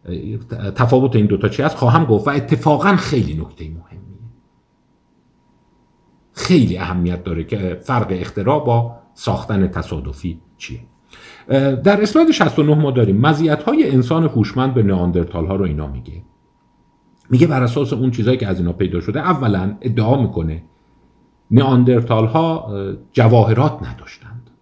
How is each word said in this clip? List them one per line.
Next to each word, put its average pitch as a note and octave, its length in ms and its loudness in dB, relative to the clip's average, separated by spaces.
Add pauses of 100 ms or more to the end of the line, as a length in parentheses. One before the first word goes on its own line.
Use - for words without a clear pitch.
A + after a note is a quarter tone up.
اه، G2+ 320 -8
ت-، G2+ 380 -8
تفاوت B2 420 2
این G#2 100 4
دوتا G2+ 220 0
چی - 140 -4
هست؟ D3+ 140 -2
خواهم C3 280 2
گفت C#3+ 240 2
و - 20 0
اتفاقاً D3+ 680 0
خیلی F#2+ 380 0
نکتهٔ D#2 340 -10
مهمیه. E2 340 -18 (2250)
خیلی G#2+ 460 0
اهمیت F2 460 -4
داره E2 200 -6
که F#2 380 -6
فرق A#2+ 280 -2
اختراع G2+ 540 -2
با A#2 320 0 (180)
ساختن F#2+ 520 -2
تصادفی E2 760 -8 (160)
چیه. - 240 -14 (680)
اه، C3+ 280 2
در G3+ 260 4
اسلاید D#4 280 4
شصت - 280 2
و D#3 40 2
نه D3+ 120 4
ما D3+ 160 2
داریم G#2+ 300 2
مزیت‌های D#3 720 2
انسان C3+ 340 2
هوشمند B2+ 500 0
به A#2+ 80 2
نئاندرتال‌ها F2 760 0
رو G2 80 0
اینا D2+ 220 -4
میگه. C#2 360 -12 (1080)
میگه B2+ 160 4
بر C3+ 160 0
اساس B2+ 300 -2
اون B2 180 0
چیزایی A#2 260 0
که A#2+ 100 -4
از F#2 120 -2
اینا F2 140 -2
پیدا F2 280 -2
شده، A2 200 -6
اولاً A2+ 600 0
ادعا A#2+ 420 0
می‌کنه E2 400 -4 (880)
نئاندرتال‌ها، B2 1160 2
اه، G2 280 -8 (180)
جواهرات A#2 680 4
نداشتند - 680 -16 (120)